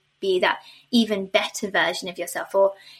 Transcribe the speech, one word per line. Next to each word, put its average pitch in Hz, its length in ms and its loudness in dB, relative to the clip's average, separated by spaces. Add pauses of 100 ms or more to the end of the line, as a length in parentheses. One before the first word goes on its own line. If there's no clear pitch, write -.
(200)
be 190 200 0
that 190 200 0 (320)
even 208 360 2
better 202 420 -2
version 180 400 0
of 180 80 -12
yourself, 170 360 -8
or, 196 200 4 (260)